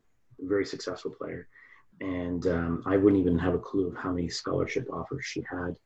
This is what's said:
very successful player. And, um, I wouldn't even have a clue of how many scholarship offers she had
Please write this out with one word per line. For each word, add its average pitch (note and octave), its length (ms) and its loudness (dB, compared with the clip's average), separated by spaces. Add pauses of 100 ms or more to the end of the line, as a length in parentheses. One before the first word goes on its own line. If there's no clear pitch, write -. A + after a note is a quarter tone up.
(400)
very F#2+ 280 0
successful F2+ 440 -6
player. F2 360 -10 (520)
And, F2 480 -2
um, E2+ 380 2
I F#2+ 100 4
wouldn't G2 240 8
even F2 200 4
have F2 160 2
a E2+ 40 0
clue F#2+ 280 0
of F2 100 -6
how F2+ 140 -4
many F2 180 -2
scholarship - 600 -2
offers - 340 -6
she - 240 -6
had F2+ 260 -4 (100)